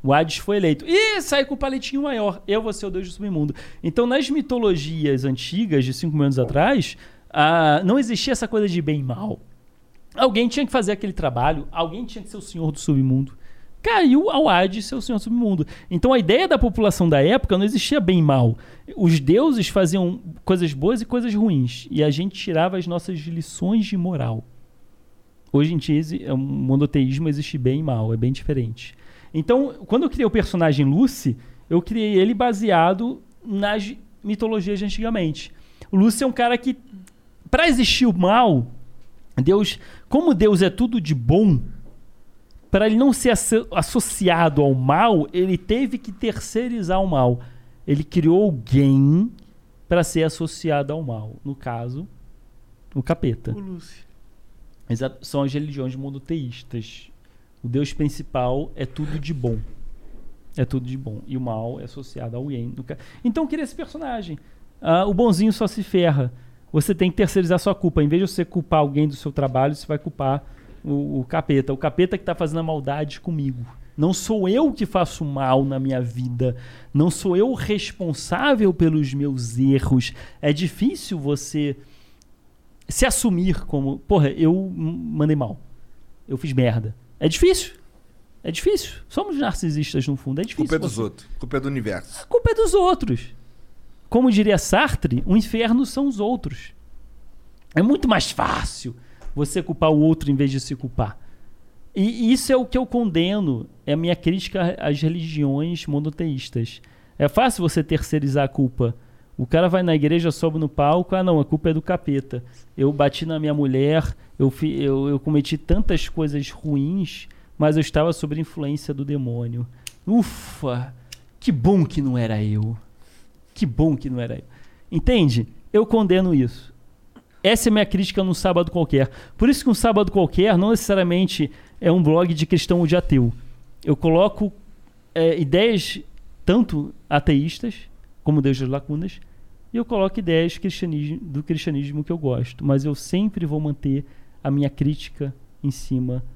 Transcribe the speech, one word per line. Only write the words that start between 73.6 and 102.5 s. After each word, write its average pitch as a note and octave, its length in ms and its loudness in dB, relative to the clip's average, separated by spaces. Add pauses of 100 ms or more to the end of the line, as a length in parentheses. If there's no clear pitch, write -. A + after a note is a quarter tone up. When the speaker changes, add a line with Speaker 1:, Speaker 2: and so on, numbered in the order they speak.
Speaker 1:
Não E3 160 2
sou G3 360 -2
eu C4 240 2
que G#3 140 -4
faço E3+ 380 -2
mal C3+ 400 2
na C3+ 160 -2
minha C3 200 -2
vida. B2 540 -4 (400)
Não D#3 160 4
sou F3+ 260 0
eu A#3 180 4
responsável G3 1200 0
pelos D#3 420 2
meus C3 440 -4
erros. C3 540 2 (280)
É D3 120 0
difícil F#3 640 -4
você C#3+ 580 -4 (1120)
se - 180 0
assumir F#3 580 0
como, C#3 360 -4
"Porra, D#3+ 300 2
eu D#3+ 220 2 (220)
m-, E3 180 -4 (240)
mandei D3+ 200 2
mal. A2+ 220 -6 (720)
Eu C3+ 80 -6
fiz C#3 160 -6
merda." A#2 420 0 (240)
É - 100 0
difícil. - 440 2 (720)
É E3 80 -4
difícil. - 400 -2 (160)
Somos G4 300 -4
narcisistas, D3+ 680 -2
no C#3+ 80 -2
fundo. C3+ 260 -6
É G3 40 -2
difícil D4+ 200 -4
Speaker 3:
Culpa D#3+ 120 -2
é - 20 0
dos A2+ 160 -4
Speaker 1:
você A2+ 80 -4
Speaker 3:
outros. - 260 -10 (100)
Culpa C3+ 180 -6
é C3 40 0
do C3+ 80 -6
universo. G#2+ 540 -8
Speaker 1:
A - 40 -20
culpa A#4 240 0
é G#4+ 40 0
dos A4 200 2
outros. F4+ 600 0 (760)
Como B3+ 200 4
diria G3+ 280 4
Sartre, D#3+ 680 0
o F#3+ 100 4
inferno A3+ 500 2
são C#4 200 -2
os A3+ 140 -4
outros. G#3 520 -6 (1000)
É E3 80 4
muito C4+ 240 2
mais G#3 240 0
fácil - 640 -4 (400)
você D3 280 -2
culpar D#3+ 280 0
o D3+ 80 4
outro D#3 320 4
em C#3 60 4
vez C#3 140 2
de C3+ 100 -2
se C3+ 160 -10
culpar. A#2+ 420 -6 (760)
E A3 360 0
isso C4 220 2